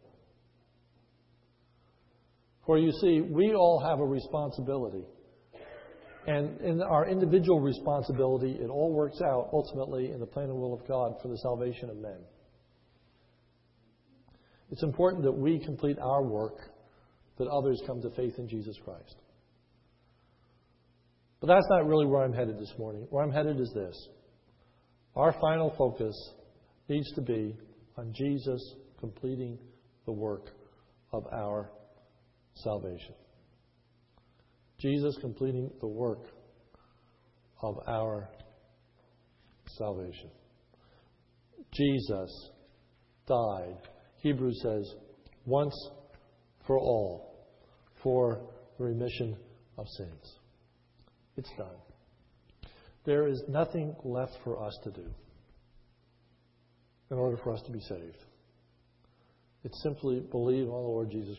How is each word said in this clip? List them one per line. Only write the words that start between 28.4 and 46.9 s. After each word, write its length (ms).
completing 600
the 60
work 380
of 220
our 360
salvation. 600
Jesus 380
completing 500
the 60
work 380
of 240
our 420
salvation. 500
Jesus 800
died, 500
Hebrews 420
says, 320
once 280
for 120
all, 680